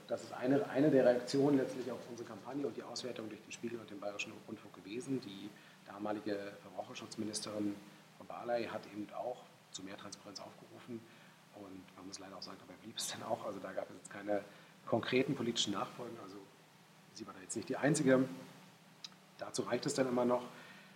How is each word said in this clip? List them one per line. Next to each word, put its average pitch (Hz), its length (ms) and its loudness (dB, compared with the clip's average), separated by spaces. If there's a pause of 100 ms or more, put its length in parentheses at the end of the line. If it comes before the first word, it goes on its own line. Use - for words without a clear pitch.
das - 140 -2
ist 110 100 -10
eine, 127 380 4
eine 139 200 6
der 131 140 10
Reaktionen 139 520 8
letztlich 127 320 0
auf 117 100 -4 (100)
unsere 117 180 -8
Kampagne 120 400 -4
und 113 80 -4
die 120 80 -6
Auswertung 117 460 -6
durch 107 120 -10
den - 120 -14
Spiegel 117 260 -6
und 110 100 -12
den 101 120 -10
Bayerischen 101 320 -4 (120)
Rundfunk 104 280 -12
gewesen. 120 480 -4
Die 101 280 -8 (360)
damalige 104 520 -2 (260)
Verbraucherschutzministerin 104 1120 -4 (420)
Frau 98 80 -16
Barley 110 400 0
hat 107 220 -4
eben 101 260 -6
auch 120 300 -4 (280)
zu 95 120 -10
mehr 95 120 -10
Transparenz 101 460 -12
aufgerufen 113 580 -12 (560)
und 95 400 -14
man 92 100 -14
muss 98 140 -10
leider 95 160 -12
auch 90 60 -12
sagen, 98 180 -10
dabei 90 220 -16
blieb 110 160 -12
es - 100 -2
dann 113 160 -6
auch, 113 220 -2
also 98 140 -4
da 95 120 -8
gab 95 180 -4
es 101 60 -14
jetzt - 140 -16
keine 101 320 0 (440)
konkreten 127 500 4
politischen 113 360 0
Nachfolgen, 113 520 -4
also 95 120 -12 (800)
sie 107 120 -10
war 95 80 -10
da 92 60 -14
jetzt 92 160 -8
nicht 113 140 -2
die - 80 0
Einzige. 131 500 8 (1120)
Dazu 104 240 -2
reicht - 240 0
es 143 80 2
dann 131 160 4
immer 123 160 4
noch. 123 180 6 (520)